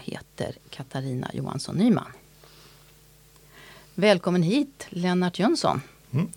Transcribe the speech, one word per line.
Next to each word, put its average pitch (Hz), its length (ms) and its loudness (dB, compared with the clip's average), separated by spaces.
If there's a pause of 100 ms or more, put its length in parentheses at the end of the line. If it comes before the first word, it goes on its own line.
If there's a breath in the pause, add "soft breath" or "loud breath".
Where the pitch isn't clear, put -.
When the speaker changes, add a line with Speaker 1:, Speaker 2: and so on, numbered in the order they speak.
Speaker 1:
heter - 480 -10 (180)
Katarina 131 640 -8
Johansson - 420 -6
Nyman. 208 360 2 (1800 soft breath)
Välkommen 180 480 4
hit, 240 460 0
Lennart 180 500 0
Jönsson. 233 440 2 (300 soft breath)
Speaker 2:
Mm, 151 240 0